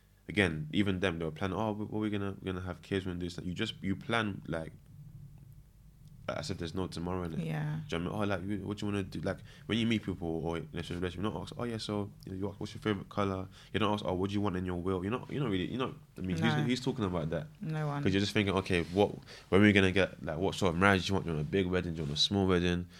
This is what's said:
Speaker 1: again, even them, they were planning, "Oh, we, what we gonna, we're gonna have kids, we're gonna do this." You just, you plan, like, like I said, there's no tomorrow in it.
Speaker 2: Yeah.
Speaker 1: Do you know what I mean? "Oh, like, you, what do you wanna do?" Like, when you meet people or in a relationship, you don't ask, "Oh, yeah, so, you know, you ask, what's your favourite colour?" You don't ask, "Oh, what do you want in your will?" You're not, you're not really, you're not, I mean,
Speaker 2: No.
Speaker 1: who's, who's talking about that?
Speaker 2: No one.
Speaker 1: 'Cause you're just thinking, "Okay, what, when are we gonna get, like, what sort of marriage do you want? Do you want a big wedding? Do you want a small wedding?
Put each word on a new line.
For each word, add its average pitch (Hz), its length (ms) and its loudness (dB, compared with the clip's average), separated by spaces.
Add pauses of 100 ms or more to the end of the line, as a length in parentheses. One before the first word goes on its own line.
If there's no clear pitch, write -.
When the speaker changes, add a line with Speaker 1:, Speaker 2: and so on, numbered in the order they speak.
(280)
Speaker 1:
again, 80 460 2
even 98 260 2
them, 90 200 0
they 82 60 -2
were 78 60 -2
planning, 90 260 -4
"Oh, 110 160 0
we, 104 120 -4
what 107 160 -4
we 107 80 0
gonna, 101 320 -2
we're 92 120 -4
gonna 92 120 -6
have 90 160 -8
kids, 95 240 -2
we're 92 60 -2
gonna 87 80 -4
do 87 100 -4
this." - 160 -10
You 90 80 -4
just, 90 280 -4
you 95 140 0
plan, 104 520 -2
like, 80 240 -6 (1600)
like 64 100 -4
I - 40 -4
said, 90 160 -4
there's 82 160 -6
no 92 140 -2
tomorrow 87 360 -4
in 82 100 -4
it. 82 60 -4
Speaker 2:
Yeah. 76 400 -4 (100)
Speaker 1:
Do 85 80 -2
you 85 60 -2
know 87 80 -2
what - 40 -4
I 104 60 -4
mean? 104 100 0
"Oh, 101 40 2
like, 90 120 -6 (140)
you, 95 40 -8
what 101 120 -4
do 107 80 -6
you 104 60 0
wanna 101 120 0
do?" - 180 -8
Like, 95 180 -2 (260)
when 107 120 0
you 113 80 2
meet 113 180 2
people 85 420 -4
or 82 120 0
in - 60 -4
a - 40 -12 (100)
relationship, 87 400 -4
you 87 120 -6
don't 98 120 -6
ask, - 160 -10
"Oh, 120 80 -4
yeah, 117 120 -4
so, 104 320 -2 (160)
you 95 60 -10
know, 95 60 -6
you 98 120 -4
ask, 101 120 -12
what's 101 120 -8
your - 80 -14
favourite 104 280 0
colour?" 95 360 0 (280)
You 120 80 0
don't 104 120 2
ask, 104 120 -2
"Oh, 92 80 0
what 92 160 0
do 98 40 -4
you 104 80 2
want 101 140 0
in 92 100 -2
your 90 120 -2
will?" 90 260 0
You're 98 80 0
not, - 180 -4
you're 135 140 -4
not 120 80 0
really, 90 140 2
you're 117 140 -4
not, 120 140 -2 (240)
I - 40 -8
mean, 92 160 -2
Speaker 2:
No. 110 120 2
Speaker 1:
who's, 147 160 2
who's 123 160 2
talking 117 220 0
about 87 280 0
that? 82 160 -2 (120)
Speaker 2:
No 156 280 -4
one. 143 140 -2
Speaker 1:
'Cause 101 120 4
you're 98 80 6
just 101 100 2
thinking, 98 240 2
"Okay, 92 280 2 (100)
what, 98 180 6 (380)
when 92 100 8
are 104 60 10
we 104 80 10
gonna 95 180 8
get, 90 320 2
like, 78 140 -4
what 92 180 0
sort 92 180 2
of 85 60 0
marriage 98 280 8
do - 20 -2
you 98 60 2
want? 90 100 0
Do 82 60 -2
you 80 60 0
want 76 100 -2
a 76 40 -4
big 92 160 2
wedding? 90 260 0
Do 78 40 -4
you 82 80 -4
want 71 120 -4
a - 40 2
small 98 260 4
wedding? 90 380 4 (140)